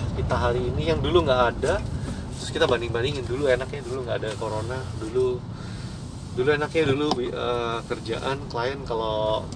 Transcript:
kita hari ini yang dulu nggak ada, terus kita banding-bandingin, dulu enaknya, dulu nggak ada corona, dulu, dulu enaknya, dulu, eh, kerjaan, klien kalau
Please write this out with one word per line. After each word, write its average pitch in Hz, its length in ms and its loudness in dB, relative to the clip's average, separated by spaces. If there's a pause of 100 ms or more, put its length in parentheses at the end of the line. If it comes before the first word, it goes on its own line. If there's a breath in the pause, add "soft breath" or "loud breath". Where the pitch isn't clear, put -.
(140)
kita 131 220 2
hari 120 320 2
ini 160 240 2
yang 156 80 2
dulu 156 240 6
nggak 127 180 4 (140)
ada, 175 240 2 (580 loud breath)
terus - 140 -6
kita 156 160 4
banding-bandingin, 120 560 0
dulu 131 240 0
enaknya, 131 340 2
dulu 131 220 -6
nggak 113 160 -2
ada 110 160 -4
corona, 107 420 -4 (220)
dulu, 127 400 0 (960 loud breath)
dulu 127 160 2
enaknya, 147 300 2 (100)
dulu, 147 160 2 (160)
eh, 120 540 -2 (100)
kerjaan, 113 480 -2 (160)
klien 131 320 -2
kalau 110 720 0